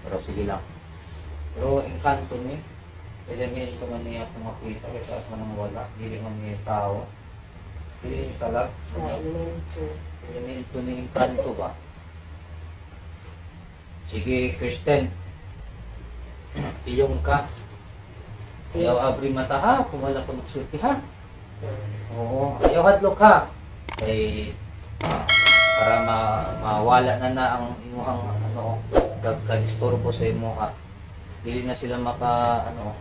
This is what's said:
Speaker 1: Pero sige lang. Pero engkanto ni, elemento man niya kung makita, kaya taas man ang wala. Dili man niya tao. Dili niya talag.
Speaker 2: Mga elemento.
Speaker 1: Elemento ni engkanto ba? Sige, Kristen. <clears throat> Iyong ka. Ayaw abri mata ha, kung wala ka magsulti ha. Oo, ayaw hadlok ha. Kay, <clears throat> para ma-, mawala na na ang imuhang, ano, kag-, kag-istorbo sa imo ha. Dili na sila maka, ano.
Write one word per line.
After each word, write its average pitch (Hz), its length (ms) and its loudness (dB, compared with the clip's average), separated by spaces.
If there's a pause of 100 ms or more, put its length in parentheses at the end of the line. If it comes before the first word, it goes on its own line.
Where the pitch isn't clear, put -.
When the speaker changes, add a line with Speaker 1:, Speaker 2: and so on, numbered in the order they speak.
Speaker 1:
Pero 95 160 -4
sige 95 240 -4
lang. 98 160 -2 (960)
Pero 139 320 4
engkanto - 560 0
ni, 143 160 -6 (720)
elemento 123 560 -4
man 117 160 -6
niya 113 320 -6
kung 113 160 -8
makita, 107 400 -10
kaya 107 160 -8
taas 117 240 -6
man 110 160 -6
ang 107 80 -6
wala. 104 400 -6
Dili 107 240 -8
man 107 240 -6
niya 104 240 -6
tao. 104 400 0 (960)
Dili 78 160 -4
niya 131 160 -6
talag. 117 340 0 (300)
Speaker 2:
Mga 156 240 -4
elemento. 165 600 -6 (440)
Speaker 1:
Elemento 127 560 -8
ni 127 240 -6
engkanto 127 480 2
ba? 98 160 -4 (2500)
Sige, 127 480 0
Kristen. 131 480 2 (1400)
<clears throat> - 400 -6
Iyong 135 320 4
ka. 143 240 4 (1300)
Ayaw 170 240 6
abri 135 320 2
mata 131 240 0
ha, 240 320 6
kung 139 160 -4
wala 135 160 0
ka 127 160 -6
magsulti 127 480 -8
ha. 277 160 4 (1120)
Oo, 131 480 0
ayaw - 240 8
hadlok 196 400 8
ha. 185 240 12 (480)
Kay, 214 560 0 (480)
<clears throat> - 800 6
para 113 240 6
ma-, 110 560 2
mawala 117 560 6
na 127 160 0
na 131 140 2 (100)
ang 120 160 -2 (160)
imuhang, 120 480 -2 (160)
ano, 113 320 -2 (400)
kag-, 113 240 2
kag-istorbo 117 640 2
sa 113 160 2
imo 113 320 0
ha. 107 160 -2 (720)
Dili 123 160 -2
na 123 80 -2
sila 123 240 -4
maka, 120 720 2
ano. 107 340 -6